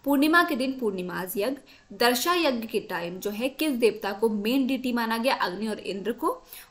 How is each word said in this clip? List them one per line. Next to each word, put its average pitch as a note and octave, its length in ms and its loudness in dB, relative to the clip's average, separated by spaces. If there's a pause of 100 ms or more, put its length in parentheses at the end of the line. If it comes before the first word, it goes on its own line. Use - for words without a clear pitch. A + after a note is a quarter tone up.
पूर्णिमा D#4 400 6
के D#4+ 120 -2
दिन C4 160 -2
पूर्णिमास F3+ 640 -4
यज्ञ। A3 600 -6
दर्शा B3 380 4
यज्ञ C4 320 0
के A3 140 -2
टाइम F3 380 -6
जो G3+ 120 -6
है A3 180 -2
किस D#4 220 -2
देवता G#3+ 420 2
को G#3+ 160 2
मेन A3 380 2
डीटी B3+ 260 0
माना A3+ 260 0
गया, A#3+ 160 2
अग्नि G3 320 -2
और G#3 120 -4
इंद्र G3 340 -6
को। D#4+ 300 -4 (280)